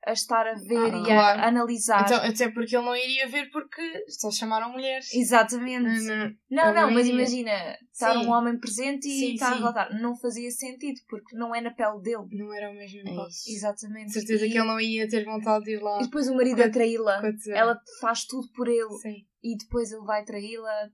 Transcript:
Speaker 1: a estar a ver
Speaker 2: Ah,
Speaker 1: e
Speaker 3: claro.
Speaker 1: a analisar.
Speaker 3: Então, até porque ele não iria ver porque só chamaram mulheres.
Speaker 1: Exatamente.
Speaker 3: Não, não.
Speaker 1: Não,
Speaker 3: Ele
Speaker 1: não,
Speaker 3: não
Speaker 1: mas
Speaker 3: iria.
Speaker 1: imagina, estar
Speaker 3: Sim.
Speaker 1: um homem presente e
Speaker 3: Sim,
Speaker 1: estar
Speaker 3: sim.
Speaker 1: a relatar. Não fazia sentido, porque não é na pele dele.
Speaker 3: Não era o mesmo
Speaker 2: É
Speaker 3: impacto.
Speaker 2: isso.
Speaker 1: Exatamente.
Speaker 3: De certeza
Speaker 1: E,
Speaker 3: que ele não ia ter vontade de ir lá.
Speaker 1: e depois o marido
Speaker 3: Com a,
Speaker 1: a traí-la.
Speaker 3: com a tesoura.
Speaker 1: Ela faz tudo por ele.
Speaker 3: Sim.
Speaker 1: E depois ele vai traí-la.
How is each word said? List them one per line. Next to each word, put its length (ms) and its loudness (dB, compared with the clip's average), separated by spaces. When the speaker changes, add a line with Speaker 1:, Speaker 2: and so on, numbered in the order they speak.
Speaker 1:
a 60 0
estar 320 2
a 80 -4
ver 400 2
Speaker 2:
Ah, 60 -2
Speaker 1:
e 40 -4
Speaker 3:
claro. 380 8
Speaker 1:
a 60 6
analisar. 580 4
Speaker 3:
Então, 120 6
até 340 2
porque 260 -2
ele 80 2
não 100 0
iria 320 0
ver 220 -4
porque 580 -8
só 220 -8
chamaram 420 -2
mulheres. 400 -6
Speaker 1:
Exatamente. 720 2
Speaker 3:
Não, 140 -4
não. 180 -4
Speaker 1:
Não, 180 4
Speaker 3:
Ele 60 2
Speaker 1:
não, 120 6
Speaker 3:
não 60 4
Speaker 1:
mas 140 6
Speaker 3:
iria. 140 2
Speaker 1:
imagina, 300 0
estar 220 2
Speaker 3:
Sim. 140 2
Speaker 1:
um 20 -2
homem 300 2
presente 480 -4
e 120 -4
Speaker 3:
Sim, 140 0
Speaker 1:
estar 140 0
Speaker 3:
sim. 60 2
Speaker 1:
a 40 -2
relatar. 420 -2
Não 160 -2
fazia 360 -6
sentido, 580 -8
porque 260 -12
não 200 -6
é 60 -2
na 120 -6
pele 300 -2
dele. 200 -4
Speaker 3:
Não 200 -8
era 160 -8
o 60 -16
mesmo 240 -18
Speaker 2:
É 140 -10
Speaker 3:
impacto. 180 -8
Speaker 2:
isso. 180 -14
Speaker 1:
Exatamente. 600 -8
Speaker 3:
De 40 -10
certeza 320 0
Speaker 1:
E, 60 0
Speaker 3:
que 80 0
ele 80 2
não 120 -2
ia 300 -2
ter 160 0
vontade 400 0
de 60 -6
ir 100 -4
lá. 180 -2
Speaker 1:
e 40 0
depois 260 -2
o 60 0
marido 220 2
Speaker 3:
Com 60 6
a, 40 8
Speaker 1:
a 40 2
traí-la. 500 2
Speaker 3:
com 60 -2
a 40 0
tesoura. 280 -4
Speaker 1:
Ela 220 4
faz 260 -2
tudo 300 -8
por 120 -2
ele. 340 0
Speaker 3:
Sim. 240 -12
Speaker 1:
E 140 -6
depois 340 -4
ele 140 -14
vai 180 -2
traí-la. 680 -8